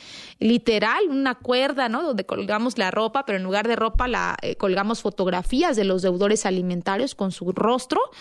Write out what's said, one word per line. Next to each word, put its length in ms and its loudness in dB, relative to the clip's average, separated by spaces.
literal, 680 2
una 260 0
cuerda, 540 0
¿no? 140 -2
Donde 220 -2
colgamos 520 -2
la 140 0
ropa, 340 0
pero 120 -2
en 60 -4
lugar 240 0
de 80 2
ropa 320 2
la, 340 -2
eh, 140 -4
colgamos 460 0
fotografías 720 0
de 80 2
los 180 0
deudores 440 2
alimentarios 680 -2
con 160 -2
su 200 -4
rostro 480 0